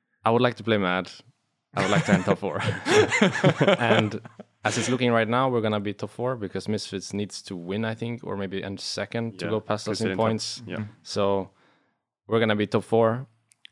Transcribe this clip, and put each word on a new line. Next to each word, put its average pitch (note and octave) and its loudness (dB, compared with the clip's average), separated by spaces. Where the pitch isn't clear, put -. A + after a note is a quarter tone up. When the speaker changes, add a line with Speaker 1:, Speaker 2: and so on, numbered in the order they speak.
Speaker 1:
I A2 4
would A#2+ 6
like B2 2
to G#2 -14
play A2 4
Mad. F#2 0
I G2 0
would F#2+ 0
like G#2 4
to G#2 4
end F#2+ 2
top G2 2
four. F#2 -4
<laughs> G#3+ 4
And A2+ 0
as A2+ 0
it's A2 -2
looking B2 2
right A2+ 2
now, B2+ 2
we're A#2+ 0
gonna G#2+ 0
be G2+ -6
top - -8
four B2+ -6
because G2 -8
Misfits G#2 -6
needs G2+ -6
to G2 -10
win, F#2 -6
I A2 -4
think, A2+ -8
or G2 -6
maybe F#2+ -6
end G2 -8
second A2 -6
to E2+ -8
Speaker 2:
Yeah, - -4
Speaker 1:
go G#2+ 0
past G#2+ -6
Speaker 2:
'cause A2 -2
Speaker 1:
us G2 -4
in A2+ 0
Speaker 2:
they F#2+ 0
didn't F#2+ -2
top-, A2+ 2
Speaker 1:
points. A2 -4
Speaker 2:
yeah. F2+ -8
Speaker 3:
Mm-hmm. G#2+ -8
Speaker 1:
So G2 0
we're A2 2
gonna A2 2
be G#2 2
top - 0
four, A2+ 2